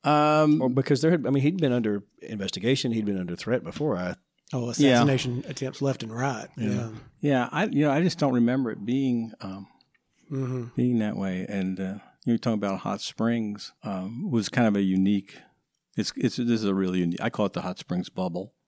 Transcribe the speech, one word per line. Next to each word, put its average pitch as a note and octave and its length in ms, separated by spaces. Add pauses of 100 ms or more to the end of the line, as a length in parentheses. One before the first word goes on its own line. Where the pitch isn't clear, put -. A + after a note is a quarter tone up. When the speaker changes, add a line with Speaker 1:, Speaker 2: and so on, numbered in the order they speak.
Speaker 1:
Um, D3+ 580
Speaker 2:
Or C3 60
because C3 340
there D#3 80
had, D#3+ 160
I B2+ 40
mean, C#3 120
he'd E3+ 180
been C#3 120
under G#2+ 320 (180)
investigation, A2 720
he'd A2 120
been G2+ 140
under F2 160
threat A#2 300
before. C#3+ 320
I F2+ 180 (380)
Speaker 3:
Oh, B2 140
Speaker 1:
Yeah. A#2+ 40 (220)
Speaker 3:
assassination B2+ 560
attempts C3 340
left C#3 220
and A2 100
right. B2 420
Speaker 2:
Yeah. A2+ 140
Speaker 3:
Yeah. A#2 180 (320)
Speaker 1:
Yeah, C3+ 300
I, D3+ 140
you C#3+ 200
know, D3 60
I C#3 120
just F3+ 160
don't C#3 160
remember B2 360
it G#2+ 160
being, A#2+ 540
um, F#2+ 260 (640)
Speaker 3:
Mm-hmm. B2+ 340 (120)
Speaker 1:
being B2 220
that G#2 180
way. F#2 320
And, F#2+ 320
uh, F#2+ 140 (320)
you A#2+ 80
were A2+ 40
talking A2 200
about G2 220
Hot G2+ 200
Springs, A2+ 720 (100)
um, G#2+ 480
was A2+ 200
kind A#2+ 180
of G#2 80
a G2+ 60
unique, F#2+ 540 (600)
it's, - 200
it's, D3+ 200
this A#2+ 100 (140)
is A2 40
a G2 100
really F#2 260
unique, F2 220
I A2+ 80
call G#2 160
it F#2 80
the F2 80
Hot F2+ 180
Springs - 280
bubble F#2 460 (140)